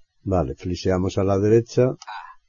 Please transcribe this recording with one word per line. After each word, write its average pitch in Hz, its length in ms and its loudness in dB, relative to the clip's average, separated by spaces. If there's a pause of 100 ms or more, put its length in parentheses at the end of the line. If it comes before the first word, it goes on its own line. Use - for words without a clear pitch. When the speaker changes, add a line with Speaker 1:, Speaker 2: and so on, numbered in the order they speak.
(220)
Speaker 1:
Vale, 87 340 -2
fliseamos 92 600 -2
a 101 60 0
la 98 160 2
derecha. 113 440 4
Speaker 2:
Ah, - 640 -6